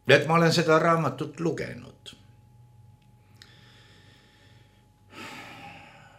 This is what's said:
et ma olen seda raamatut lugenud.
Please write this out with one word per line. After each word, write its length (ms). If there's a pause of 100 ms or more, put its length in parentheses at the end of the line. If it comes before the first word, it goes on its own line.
et 200
ma 80
olen 180
seda 260
raamatut 600
lugenud. 760 (4000)